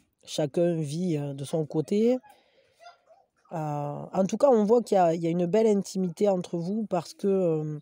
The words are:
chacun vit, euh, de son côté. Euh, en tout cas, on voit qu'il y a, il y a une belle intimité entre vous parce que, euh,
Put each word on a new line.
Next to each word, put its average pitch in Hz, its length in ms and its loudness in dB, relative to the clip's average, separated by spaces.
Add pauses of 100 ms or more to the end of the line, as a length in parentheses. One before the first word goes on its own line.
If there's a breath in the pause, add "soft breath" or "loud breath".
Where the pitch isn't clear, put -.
(240)
chacun 170 500 0
vit, 160 420 -2
euh, 143 160 -4
de 139 120 -10
son 160 200 -4
côté. 208 540 0 (1300 soft breath)
Euh, 147 600 -6
en 185 140 2
tout 220 100 -4
cas, 285 140 4
on 220 140 4
voit 233 180 4
qu'il - 140 0
y - 20 6
a, 170 160 4
il 170 80 -4
y 165 60 0
a - 20 2
une 175 160 0
belle 214 220 2
intimité 190 600 0
entre 180 300 0
vous 202 280 -4
parce 170 280 -4
que, - 140 -4
euh, 160 540 0